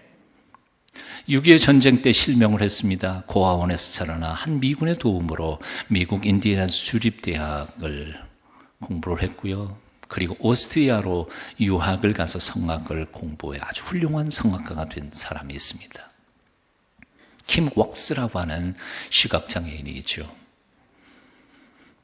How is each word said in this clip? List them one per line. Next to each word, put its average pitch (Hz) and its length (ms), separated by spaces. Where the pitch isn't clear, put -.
육이오 151 300
전쟁 135 420
때 123 120
실명을 110 500
했습니다. 95 640
고아원에서 90 640
자라나 82 400
한 147 280
미군의 151 380
도움으로 82 600
미국 101 380
인디애나 98 400
주립대학을 78 1500
공부를 87 420
했고요. 98 560
그리고 92 320
오스트리아로 110 920
유학을 95 540
가서 85 240
성악을 80 760
공부해 76 500
아주 - 200
훌륭한 156 480
성악가가 92 560
된 73 260
사람이 73 400
있습니다. - 560
킴 156 260
웍스라고 117 640
하는 87 360
시각장애인이죠. 76 1200